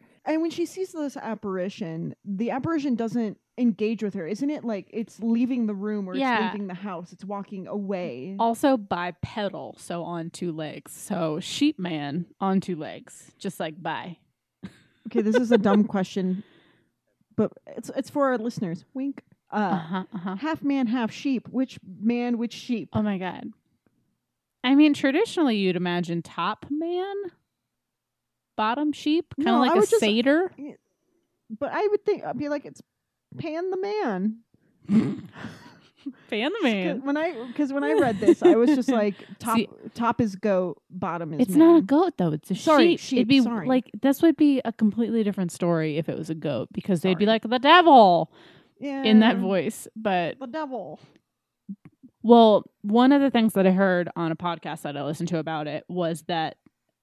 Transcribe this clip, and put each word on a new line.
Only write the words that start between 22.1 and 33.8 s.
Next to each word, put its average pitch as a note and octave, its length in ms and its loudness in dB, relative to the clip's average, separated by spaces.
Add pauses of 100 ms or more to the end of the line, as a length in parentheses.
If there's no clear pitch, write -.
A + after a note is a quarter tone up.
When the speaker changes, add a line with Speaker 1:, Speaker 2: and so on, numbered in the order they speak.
Speaker 1:
which A#3 140 -6
sheep? - 400 -6
Speaker 2:
Oh A3 100 0
my G3+ 160 -2
God. F#3 300 -10 (1120)
I C4 140 4
mean, D4 180 8
traditionally D4 640 2
you'd F#3+ 180 2
imagine F3 480 -2
top F#3+ 460 -6
man, F4 480 -4 (1400)
bottom B3 340 0
sheep, D#4 440 -2
kinda C#4 160 0
Speaker 1:
No, A#3+ 60 4
Speaker 2:
like B3+ 140 2
Speaker 1:
I - 20 4
Speaker 2:
a F4+ 40 4
Speaker 1:
would G#4 100 4
just A4+ 120 2
Speaker 2:
satyr. C4 580 2
Speaker 1:
Yeah, C#4 140 -14 (880)
but C#4 140 -6
I G4+ 160 0
would G#4 160 0
think, G4+ 200 0
I'd B3 140 -6
be C#4+ 120 -4
like, D4 160 -4
"It's - 160 -18 (560)
Pan E4+ 320 -6
the F#4+ 80 -2
man." B3 580 -2 (500)